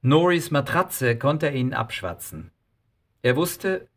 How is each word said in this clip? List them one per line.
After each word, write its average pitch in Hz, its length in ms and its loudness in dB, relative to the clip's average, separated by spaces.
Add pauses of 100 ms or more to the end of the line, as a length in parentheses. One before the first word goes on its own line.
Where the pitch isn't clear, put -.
Noris 165 500 4
Matratze 139 640 0
konnte 151 300 0
er 143 60 -2
ihnen 127 200 -2
abschwatzen. 87 760 -8 (720)
Er 123 120 4
wusste, 180 600 -2